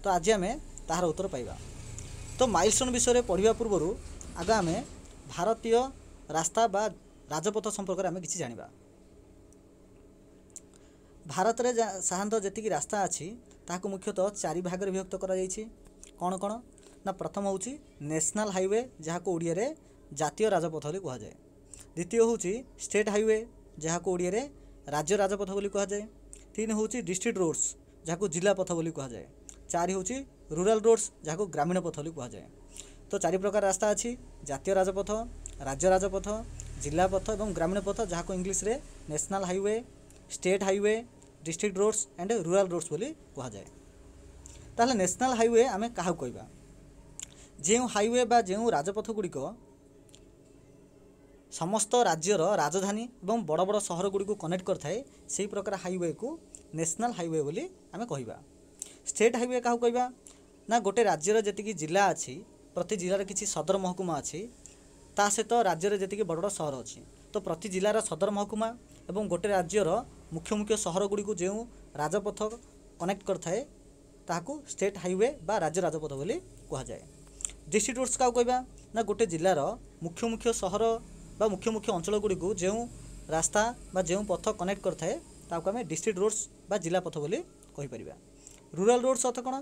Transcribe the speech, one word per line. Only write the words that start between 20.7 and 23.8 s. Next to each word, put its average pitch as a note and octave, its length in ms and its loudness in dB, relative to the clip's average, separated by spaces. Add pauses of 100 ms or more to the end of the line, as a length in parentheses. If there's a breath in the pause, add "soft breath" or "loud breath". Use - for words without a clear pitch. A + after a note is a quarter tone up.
ବୋଲି E3+ 120 -4
କୁହାଯାଏ। B2+ 360 -8 (600 loud breath)
ଦ୍ୱିତୀୟ E3+ 260 0
ହେଉଛି A3+ 320 4 (280)
ଷ୍ଟେଟ୍ G#3 280 2
ହାଇୱେ, G#3+ 300 4 (400)
ଯାହାକୁ E3+ 320 0